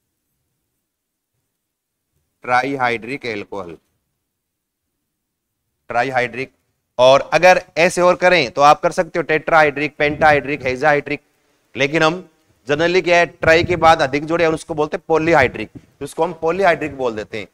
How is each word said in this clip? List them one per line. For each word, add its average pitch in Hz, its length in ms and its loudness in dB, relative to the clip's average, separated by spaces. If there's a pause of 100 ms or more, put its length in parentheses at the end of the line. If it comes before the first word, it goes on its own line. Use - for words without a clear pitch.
(2500)
Trihydric 123 840 -4
alcohol, 98 500 -12 (2250)
Trihydric। 123 600 -4 (460)
और 131 360 4
अगर 170 280 4 (160)
ऐसे 175 220 0
और 180 160 4
करें 180 340 2
तो 143 120 0
आप 151 200 6
कर 170 100 -2
सकते 170 260 -4
हो 165 60 -4
tetrahydric, 151 720 0
pentahydric, 147 680 0
hexahydric, 143 580 -2 (540)
लेकिन 143 280 -2
हम 175 260 -2 (400)
generally 170 360 0
क्या 175 140 2
है, 175 80 2
try 160 380 0
के 180 120 -4
बाद 160 260 4
अधिक 143 220 -2
जुड़े 170 200 -2
हैं, 160 80 0
उसको 160 220 -8
बोलते 151 220 -4
हैं - 120 -10
polyhydric, 151 600 0
तो - 340 -20
उसको 160 200 -4
हम 180 80 -6 (100)
polyhydric 160 540 -2
बोल 123 200 -6
देते 107 220 -12
हैं। 98 160 -12